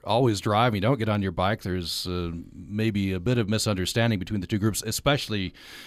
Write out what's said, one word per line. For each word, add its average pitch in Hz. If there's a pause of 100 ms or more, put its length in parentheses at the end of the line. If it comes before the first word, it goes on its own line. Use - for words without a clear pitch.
always 110
driving, 110
you 90
don't 120
get 107
on 104
your 95
bike, 95
there's, 90
uh, 90 (240)
maybe 101
a 92
bit 120
of 101
misunderstanding 107
between 104
the 87
two 110
groups, 101
especially 107 (340)